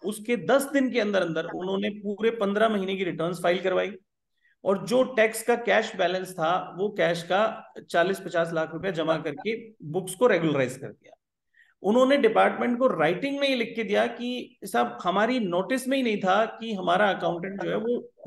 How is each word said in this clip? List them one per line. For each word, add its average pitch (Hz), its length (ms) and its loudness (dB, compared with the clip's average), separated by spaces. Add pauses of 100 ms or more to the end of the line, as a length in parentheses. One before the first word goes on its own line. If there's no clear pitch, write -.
उसके 214 320 -2
दस 247 260 2
दिन 269 280 0
के 240 80 0
अंदर 208 220 2
अंदर 165 240 -2
उन्होंने 196 440 -4
पूरे 208 420 -2
पन्द्रह 214 380 2
महीने 196 260 -2
की 190 80 -2
returns 165 400 -4
file 180 180 2
करवाई 185 300 0 (720)
और 180 240 0
जो 247 160 4
tax 220 400 2
का 240 120 2
कैश 214 400 0
balance 185 380 -2
था, 170 440 -2
वो 202 120 0
cash 170 340 0
का 214 500 -2 (160)
चालीस 180 300 2
पचास 170 340 -2
लाख 160 200 -2
रुपए 170 180 -6
जमा 160 260 0
करके 160 520 -6
बुक्स 175 460 -8
को 247 120 4
रेगुलराइज 151 500 2
कर - 100 -12
दिया। - 240 -18 (680)
उन्होंने 254 360 4
department 226 640 4
को 262 80 4
writing 180 520 0
में 277 100 0
ये 269 60 2
लिख 233 200 -4
के 226 80 -4
दिया 208 240 2
कि 240 560 -8
साहब, 233 400 -2
हमारी 208 360 2
notice 196 480 -2
में 269 100 0
ही 269 60 0
नहीं 220 140 0
था 190 280 2
कि 226 280 -8
हमारा 185 400 2
accountant 180 500 -4
जो - 60 -4
है, 185 80 -2
वो 226 320 -2 (180)